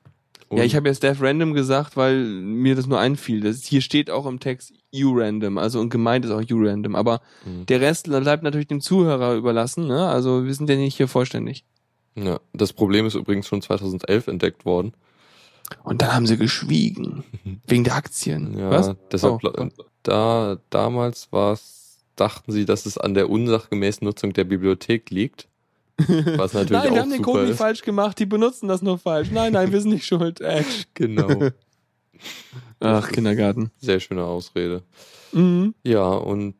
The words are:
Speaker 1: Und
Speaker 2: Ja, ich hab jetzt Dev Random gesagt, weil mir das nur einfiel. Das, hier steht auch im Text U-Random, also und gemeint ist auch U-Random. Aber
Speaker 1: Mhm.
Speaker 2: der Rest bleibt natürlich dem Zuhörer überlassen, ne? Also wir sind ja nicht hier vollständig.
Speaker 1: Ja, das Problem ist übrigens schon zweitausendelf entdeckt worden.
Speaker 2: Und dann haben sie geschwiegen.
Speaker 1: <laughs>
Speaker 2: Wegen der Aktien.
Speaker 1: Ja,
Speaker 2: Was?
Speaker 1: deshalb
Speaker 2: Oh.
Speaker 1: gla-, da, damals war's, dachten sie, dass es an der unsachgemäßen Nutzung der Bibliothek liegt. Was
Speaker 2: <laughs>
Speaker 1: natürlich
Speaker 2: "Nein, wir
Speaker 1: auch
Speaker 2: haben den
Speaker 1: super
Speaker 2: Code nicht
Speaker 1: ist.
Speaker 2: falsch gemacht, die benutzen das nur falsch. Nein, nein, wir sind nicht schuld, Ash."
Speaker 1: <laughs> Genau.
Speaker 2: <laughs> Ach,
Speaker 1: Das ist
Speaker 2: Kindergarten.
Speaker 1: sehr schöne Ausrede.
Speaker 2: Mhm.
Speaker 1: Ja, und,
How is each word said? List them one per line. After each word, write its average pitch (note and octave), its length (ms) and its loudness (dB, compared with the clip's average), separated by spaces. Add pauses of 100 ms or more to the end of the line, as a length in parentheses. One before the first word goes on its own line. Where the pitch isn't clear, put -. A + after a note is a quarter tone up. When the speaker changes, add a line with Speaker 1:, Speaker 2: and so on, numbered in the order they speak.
(480)
Speaker 1:
Und A2 100 -2
Speaker 2:
Ja, A#2+ 60 4
ich A#2+ 100 2
hab D3 100 2
jetzt C#3 200 0
Dev C#3 200 2
Random D3+ 300 2
gesagt, C#3 420 0
weil C3 280 2
mir A2 500 0
das C3 140 -2
nur C3 100 2
einfiel. A#2+ 440 0
Das, A2 200 -2
hier C#3 180 2
steht D3 300 0
auch C3+ 160 -4
im B2+ 140 -8
Text B2+ 320 -8 (200)
U-Random, G#2+ 680 0
also A2+ 200 -2
und A#2 120 -2
gemeint A#2 340 2
ist A2+ 80 -2
auch G#2+ 180 -2
U-Random. G#2+ 460 0
Aber A2+ 240 0 (260)
Speaker 1:
Mhm. F2+ 200 -12
Speaker 2:
der B2+ 160 2
Rest D#3 260 0
bleibt D3 340 0
natürlich D3 260 -2
dem D3 120 -4
Zuhörer C#3+ 560 2
überlassen, A#2+ 500 -2
ne? D3+ 220 0
Also B2+ 360 2
wir C3+ 100 -4
sind D3 140 -4
ja C#3+ 80 4
nicht C#3 200 -2
hier C3+ 120 2
vollständig. B2 560 -4 (520)
Speaker 1:
Ja, G2 240 -4 (120)
das G#2 200 0
Problem G#2+ 340 2
ist G#2+ 80 -2
übrigens G2+ 320 -2
schon G#2 160 -4
zweitausendelf G2 640 -2
entdeckt - 380 -4
worden. F2+ 280 0 (880)
Speaker 2:
Und A#2 200 -2
dann A#2 120 2
haben A#2+ 120 2
sie A2 100 4
geschwiegen. - 880 -2 (200)
Speaker 1:
<laughs> G2 220 -12
Speaker 2:
Wegen A#2+ 180 4
der - 100 0
Aktien. D3 640 -6
Speaker 1:
Ja, F#2+ 120 -2
Speaker 2:
Was? F#3+ 240 2 (160)
Speaker 1:
deshalb F#2+ 260 0
Speaker 2:
Oh. - 20 -4
Speaker 1:
gla-, - 320 -6 (320)
da, G#2+ 560 0 (100)
damals A#2 640 -2
war's, - 640 -4 (200)
dachten - 360 -2
sie, G#2 140 0
dass G2+ 180 0
es G#2 140 -8
an G2 160 -2
der G2 160 2
unsachgemäßen G#2+ 720 0
Nutzung G#2 300 -4
der F#2+ 100 2
Bibliothek F#2+ 640 0
liegt. G2 400 -6 (480)
Was D#3 560 2
Speaker 2:
<laughs> - 20 -2
Speaker 1:
natürlich F#3+ 160 2 (120)
Speaker 2:
"Nein, C4 100 4
wir - 0 -
Speaker 1:
auch A#3 100 4
Speaker 2:
haben C#4 80 -2
den C4 80 -2
Speaker 1:
super A3 140 0
Speaker 2:
Code A#3 120 4
nicht - 80 2
Speaker 1:
ist. - 60 -4
Speaker 2:
falsch A3 240 0
gemacht, G3+ 360 -2
die G#3+ 80 0
benutzen G#3+ 420 0
das F#3 140 -2
nur F#3 160 0
falsch. D#3+ 320 -2
Nein, A3+ 220 0
nein, F#3 200 4
wir G3+ 80 2
sind G#3+ 120 2
nicht - 140 -2
schuld, E3+ 340 0
Ash." D#3+ 500 -2
Speaker 1:
<laughs> - 40 -20
Genau. A2+ 340 0
Speaker 2:
<laughs> C3+ 240 2 (1300)
Ach, A2 200 4
Speaker 1:
Das G#2 60 0
ist - 60 -10
Speaker 2:
Kindergarten. G#2+ 580 0 (100)
Speaker 1:
sehr G2 200 2
schöne F2+ 240 -4
Ausrede. F2 580 -4 (500)
Speaker 2:
Mhm. F3+ 500 2
Speaker 1:
Ja, G#2+ 280 4
und, G2+ 500 -2